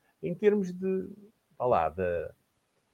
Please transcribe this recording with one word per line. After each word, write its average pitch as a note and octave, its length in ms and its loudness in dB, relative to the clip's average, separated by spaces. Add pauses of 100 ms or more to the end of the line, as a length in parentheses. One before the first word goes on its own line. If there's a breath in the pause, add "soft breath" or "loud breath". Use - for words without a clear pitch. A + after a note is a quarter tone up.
(240)
Em E3+ 100 -4
termos G3+ 380 2
de, F#3+ 380 -4 (480)
vá A#2+ 80 -2
lá, F2 240 4
da, F2 440 -2 (600)